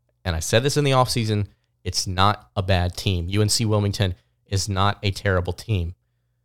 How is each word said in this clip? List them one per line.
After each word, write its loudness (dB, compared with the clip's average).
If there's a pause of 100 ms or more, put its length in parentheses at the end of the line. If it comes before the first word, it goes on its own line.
(240)
And -2
I -4
said 2
this 0
in 2
the 2
offseason, 0 (360)
it's -4
not 0
a -2
bad 0
team. -2
U 2
N 2
C 0
Wilmington 0 (320)
is -4
not 0
a 0
terrible 0
team. -4 (500)